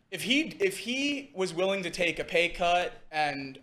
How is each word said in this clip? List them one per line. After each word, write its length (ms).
If 100
he, 380
if 180
he 560
was 200
willing 300
to 60
take 300
a 40
pay 260
cut 440
and 520